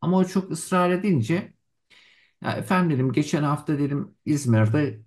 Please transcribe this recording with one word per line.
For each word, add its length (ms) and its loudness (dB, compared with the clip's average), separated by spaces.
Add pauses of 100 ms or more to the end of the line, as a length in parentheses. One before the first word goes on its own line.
Ama 180 2
o 60 4
çok 260 -4
ısrar 400 0
edince, 640 0 (880)
"Ya 100 -4
efendim," 440 0
dedim, 160 0
"geçen 300 0
hafta," 360 -2
dedim, 360 -4 (120)
"İzmir'de 800 2